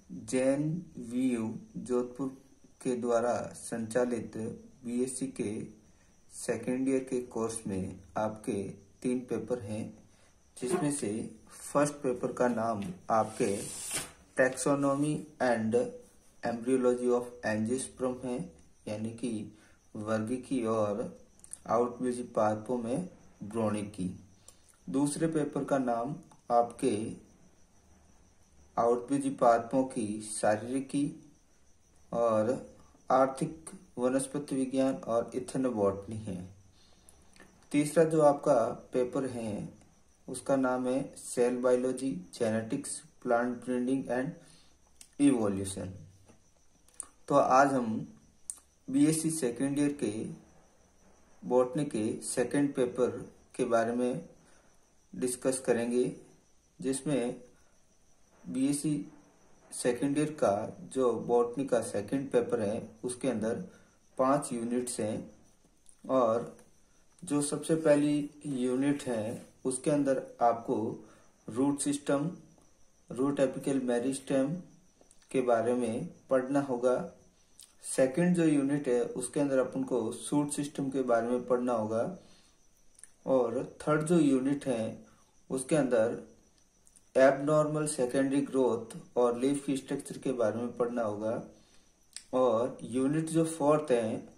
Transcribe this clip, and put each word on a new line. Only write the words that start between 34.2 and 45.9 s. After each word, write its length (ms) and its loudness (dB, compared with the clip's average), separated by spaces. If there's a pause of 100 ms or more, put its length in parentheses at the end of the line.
विज्ञान 380 0
और 400 -2
इथनोबॉटनी 840 -2
है। 380 -10 (1160)
तीसरा 320 4
जो 160 4
आपका 720 4
पेपर 340 0
है, 420 -6 (600)
उसका 280 0
नाम 300 0
है 300 -2
सेल 400 0
बायोलॉजी, 540 2
जेनेटिक्स, 920 -4 (200)
प्लांट 420 0
ब्रीडिंग 400 0
and 260 -2 (880)
इवोल्यूशन। 760 2 (1300)